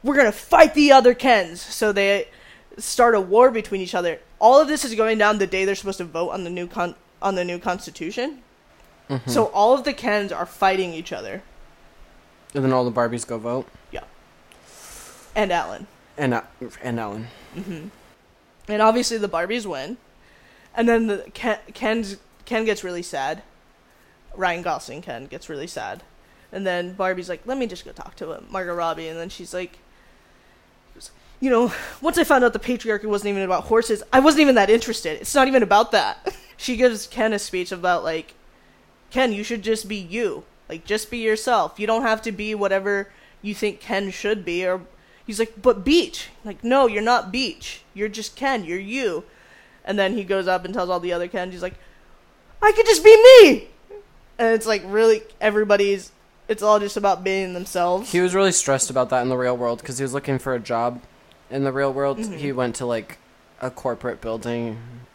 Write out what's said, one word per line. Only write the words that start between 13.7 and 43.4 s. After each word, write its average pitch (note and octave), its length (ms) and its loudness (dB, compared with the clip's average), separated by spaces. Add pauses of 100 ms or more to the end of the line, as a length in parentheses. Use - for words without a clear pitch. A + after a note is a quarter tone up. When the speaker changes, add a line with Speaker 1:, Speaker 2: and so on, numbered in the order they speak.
Speaker 1:
Yeah. - 140 -14 (1300)
And G#3 160 0
Alan. D#3 360 -4 (300)
Speaker 2:
And, C3+ 160 -2
uh, A2+ 80 -2 (400)
and A#2 180 -6
Alan. A2 280 -10 (280)
Speaker 1:
Mm-hmm. E3+ 320 -12 (840)
And G#3 120 0
obviously A3+ 360 2
the G3+ 120 -4
Barbies F#3+ 360 -6
win. D#3+ 320 -10 (760)
And A#3 140 0
then A3+ 200 2
the G3+ 260 -6
Ken, A3 240 -4 (160)
Ken's, A3 440 -4 (280)
Ken A3+ 200 -4
gets G#3 180 -4
really F3 200 -10
sad. D#3 400 -8 (920)
Ryan F3 260 -4
Gosling D#3+ 400 -8
Ken C3+ 260 -14
gets - 220 -18
really D3+ 180 -12
sad. A2 340 -12 (500)
And G3 140 -10
then F3+ 280 -4
Barbie's F#3 360 -6
like, E3+ 160 -10
"Let B3+ 120 -6
me B3 100 -4
just F#3 160 -14
go - 80 -20
talk - 240 -20
to, E3 160 -12
uh, - 180 -14
Margot F3+ 240 -8
Robbie." E3 360 -4
And E3 100 -12
then E3+ 100 -10
she's - 240 -18
like, F3+ 260 -10 (1600)
"You C4 100 -2
know, A#3 240 2 (280)
once E4 160 -2
I E4 60 2
found C4 200 4
out A#3+ 100 2
the A#3 60 -6
patriarchy A3 460 -4
wasn't G3+ 240 -2
even G3 140 -2
about F3+ 220 -2
horses, A3+ 360 2 (120)
I C4 60 8
wasn't D4 220 6
even C4+ 140 6
that G3 140 4
interested. A3 520 0
It's - 140 -8
not C4 120 4
even C4 160 2
about G3+ 280 2
that." G#3+ 500 -2
<laughs> - 40 -20 (100)
She B3+ 220 -8
gives A#3 300 0
Ken A3 260 -2
a G3+ 60 -4
speech F#3 340 -8
about, F3+ 320 -2
like, D#3+ 300 -8 (760)
"Ken, B3 240 0
you G3+ 100 -6
should G#3+ 200 -8
just A3 260 -4
be G#3+ 80 -8
you. F#3+ 460 -6 (260)
Like, E3 160 -14
just G#3+ 260 -6
be A#3+ 60 -8
yourself. A3 600 -2
You G#3 100 -4
don't A3+ 160 0
have A3 180 -2
to A3+ 100 -8
be G#3+ 240 -8
whatever G3 560 0 (300)